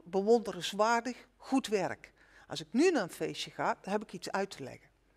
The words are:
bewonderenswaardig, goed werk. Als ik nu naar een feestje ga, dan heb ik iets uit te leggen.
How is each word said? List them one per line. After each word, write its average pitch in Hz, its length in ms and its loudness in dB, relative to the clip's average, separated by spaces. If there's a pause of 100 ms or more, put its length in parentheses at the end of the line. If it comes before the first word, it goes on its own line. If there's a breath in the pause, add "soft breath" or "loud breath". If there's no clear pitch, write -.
bewonderenswaardig, 214 1200 0 (100)
goed - 300 0
werk. 175 440 -2 (360 loud breath)
Als 143 140 -8
ik 156 100 -14
nu 330 200 6
naar 254 120 2
een 160 60 -4
feestje 156 420 -6
ga, 185 300 0
dan 190 120 -4
heb 214 100 0
ik - 100 -16
iets - 180 -10
uit 196 180 -2
te - 140 -14
leggen. 117 260 -14 (280 soft breath)